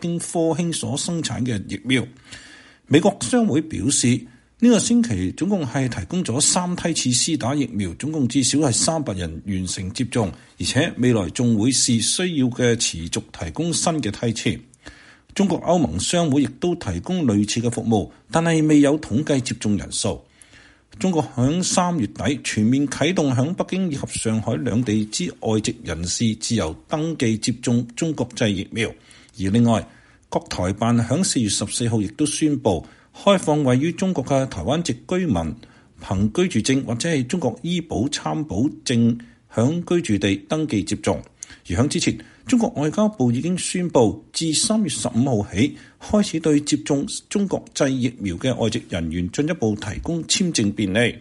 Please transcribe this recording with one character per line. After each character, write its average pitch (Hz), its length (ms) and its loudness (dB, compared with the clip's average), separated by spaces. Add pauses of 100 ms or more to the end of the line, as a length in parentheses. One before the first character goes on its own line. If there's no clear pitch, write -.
京 170 160 -2
科 165 80 -6
興 165 480 0
所 156 240 -4
生 170 240 -4
產 110 240 -4
嘅 110 220 -2
疫 - 160 -8
苗。 123 220 0 (840)
美 - 120 8
國 190 220 2
商 240 240 2
會 160 160 2
表 98 280 -4
示， 123 300 2 (420)
呢 233 80 8
個 226 100 6
星 240 240 2
期 90 300 -2
總 175 160 -2
共 190 160 0
係 131 240 0
提 98 160 -6
供 180 180 -2
咗 120 160 -2
三 180 360 0
梯 165 180 -2
次 131 180 0
施 143 260 0
打 127 160 -2
疫 143 140 0
苗， 95 280 -4
總 143 160 -6
共 156 140 0
至 135 160 2
少 131 180 2
係 151 120 2
三 160 320 0
百 117 100 -4
人 82 320 -6
完 92 220 -4
成 92 240 -6
接 123 140 -4
種， 113 260 -2 (280)
而 92 60 -4
且 - 320 0
未 123 140 4
來 101 200 2
仲 117 280 2
會 113 100 4
視 120 300 2
需 175 380 -2
要 127 100 2
嘅 120 300 2
持 82 320 -4
續 - 120 -4 (160)
提 82 140 -8
供 165 220 -4
新 160 280 0
嘅 110 80 -2
梯 110 240 -2
次。 - 280 -4 (760)
中 202 120 2
國 175 140 0
歐 175 160 2
盟 143 220 0
商 170 320 0
會 139 120 4
亦 123 40 0 (140)
都 175 140 0
提 101 260 -6
供 180 240 -2
類 104 240 4
似 120 120 -2
嘅 117 80 0
服 113 140 -4
務， 110 260 2 (220)
但 165 100 2
係 160 240 4
未 151 140 6
有 143 220 6
統 - 220 -2
計 143 180 2
接 123 180 -4
種 104 180 0
人 82 140 -6
數。 87 300 -4 (760)
中 185 140 0
國 156 140 2 (120)
響 147 260 2
三 175 340 2
月 - 100 0
底 127 360 -2
全 - 220 0
面 135 240 4
啟 147 240 0
動 151 200 2
響 131 200 2
北 185 160 -2
京 185 200 -2
以 143 60 -4
及 127 120 -6
上 110 340 -2
海 117 140 -2
兩 127 280 0
地 107 220 0
之 175 340 -6
外 110 220 0
籍 - 120 -2 (120)
人 82 200 -6
士 110 300 0
自 - 200 -4
由 82 200 -2 (140)
登 156 280 -2
記 110 200 2
接 107 240 -2
種 120 340 0
中 165 160 -2
國 127 180 -4
製 113 200 -2
疫 95 220 -4
苗。 107 180 -4
而 - 600 -10
另 117 140 4
外， 113 240 4 (400)
國 - 220 -2
台 92 240 -2
辦 117 240 2
響 127 260 2
四 - 160 0
月 110 80 2
十 101 200 -2
四 120 200 -2
號 110 140 0
亦 95 80 -2
都 - 160 -2
宣 147 340 0
布 95 260 0 (300)
開 202 240 4
放 151 240 2
位 127 140 4
於 156 160 2
中 190 180 0
國 143 140 -2
嘅 135 220 2
台 - 140 -8
灣 135 200 0
籍 170 120 -2 (140)
居 185 180 0
民 135 100 2 (680)
憑 101 300 0
居 175 280 2
住 131 120 2
證 135 100 2
或 113 120 -4
者 117 120 -4
係 147 180 0
中 180 140 -2
國 123 220 -2
醫 170 180 -2
保 160 180 -6 (100)
參 156 360 -4
保 147 140 -6 (260)
證 117 340 2 (360)
響 156 320 0
居 170 320 0
住 98 100 0
地 98 80 2 (140)
登 156 180 -2
記 101 160 0
接 104 140 -4
種。 90 240 -2 (480)
而 87 80 -2
響 113 100 2
之 - 120 0
前， 131 180 0 (280)
中 254 140 4
國 226 160 2
外 147 160 0
交 214 160 2
部 127 240 2
已 120 100 0
經 175 160 -2
宣 180 320 -4
布， 113 340 4 (100)
自 165 200 -2
三 220 300 2
月 165 60 0
十 - 200 -4
五 123 340 2
號 - 80 -8
起 120 240 2 (240)
開 - 240 2
始 170 160 -2
對 151 220 4
接 147 160 0
種 143 280 0 (220)
中 202 200 0
國 139 160 -2 (120)
製 139 140 2
疫 131 300 -2
苗 95 160 -4
嘅 123 200 -2
外 110 140 0
籍 107 200 -4
人 82 220 -4
員 90 200 -2
進 147 160 -2
一 175 60 -2
步 110 220 0
提 - 240 -8
供 165 260 -4
簽 175 280 0
證 104 200 2
便 101 200 -2
利。 120 280 2